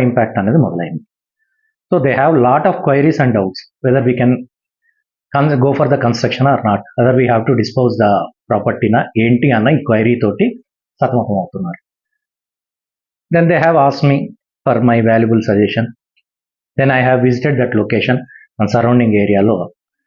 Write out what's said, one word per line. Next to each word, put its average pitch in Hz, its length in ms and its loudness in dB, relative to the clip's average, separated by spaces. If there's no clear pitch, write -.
ఇంపాక్ట్ 113 340 -2
అనేది 135 240 2
మొదలైంది. 85 360 -8
So, 131 60 0
they 127 160 2
have 139 280 2
lot 147 220 2
of - 60 -4
queries 143 340 2
and 123 160 2
doubts 95 220 -6
whether 131 260 2
we 123 100 -2
can 123 120 2
con-, 143 320 0
go 139 80 2
for 143 200 0
the - 120 -2
construction 117 480 -2
or - 60 0
not, 104 120 0
whether 123 240 2
we 127 120 2
have 113 160 0
to 139 140 0
dispose 117 320 -2
the 104 80 2
property 110 460 -2
నా 143 60 2
ఏంటి 123 240 0
అన్న 107 100 0
ఈ - 20 -2
క్వైరీ 113 240 2
తోటి 104 220 -2
సతమతం 117 400 -2
అవుతున్నారు. 90 380 -10
Then 170 160 4
they 165 160 2
have 165 200 2
asked 139 260 0
me 139 60 2
for 123 100 0
my 117 80 2
valuable 113 400 2
suggestion. 104 360 0
Then 135 120 0
I - 80 0
have 127 200 2
visited 127 340 -2
that - 200 -4
location 120 360 -2
and 104 160 0
surrounding 120 360 2
ఏరియాలో 101 320 2